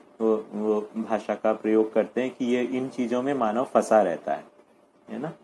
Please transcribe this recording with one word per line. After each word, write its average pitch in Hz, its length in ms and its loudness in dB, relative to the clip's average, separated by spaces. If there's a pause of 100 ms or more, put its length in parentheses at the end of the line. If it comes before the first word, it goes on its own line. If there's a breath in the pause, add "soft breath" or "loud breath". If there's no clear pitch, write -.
(220)
वो, 110 320 2
वो 107 280 0
भाषा 107 540 -4
का 110 180 0
प्रयोग 110 400 2
करते 113 280 0
हैं 127 80 -2
कि 123 160 -6
ये 123 180 2
इन 127 240 -4
चीजों 127 360 -2
में 139 100 -2
मानव 117 300 0
फंसा 110 380 4
रहता 80 320 -2
है, 73 100 -8 (640)
है 110 100 -10
ना? 151 140 -8 (100)